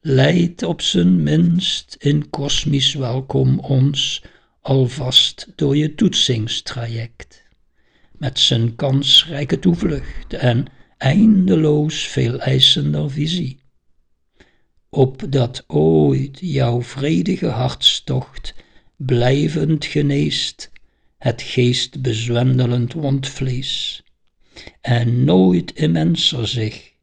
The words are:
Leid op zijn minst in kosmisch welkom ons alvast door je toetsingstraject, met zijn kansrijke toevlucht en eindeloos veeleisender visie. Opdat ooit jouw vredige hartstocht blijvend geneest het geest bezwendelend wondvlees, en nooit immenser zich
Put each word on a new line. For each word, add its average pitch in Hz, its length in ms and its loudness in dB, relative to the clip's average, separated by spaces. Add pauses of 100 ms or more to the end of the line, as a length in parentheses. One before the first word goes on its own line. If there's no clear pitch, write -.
Leid 160 600 2
op 170 180 -4
zijn 175 420 2
minst 170 760 0
in 147 320 0
kosmisch 139 640 -2
welkom 131 640 0
ons 135 640 0 (380)
alvast 131 960 -2
door 143 200 0
je 151 180 -2
toetsingstraject, 117 1500 -4 (680)
met - 260 -8
zijn 117 380 0
kansrijke 139 840 2
toevlucht - 760 -2
en 123 320 2 (300)
eindeloos 160 1080 4
veeleisender 135 1040 0
visie. 151 500 -4 (1300)
Opdat 135 760 0
ooit 147 760 2
jouw 131 420 0
vredige 165 640 -2
hartstocht - 1080 -4 (420)
blijvend 147 880 0
geneest 143 840 -2 (480)
het - 240 -4
geest 127 600 0
bezwendelend 120 880 0
wondvlees, 135 1120 -4 (760)
en 120 440 0
nooit 180 480 2
immenser 156 760 0
zich - 440 -6 (100)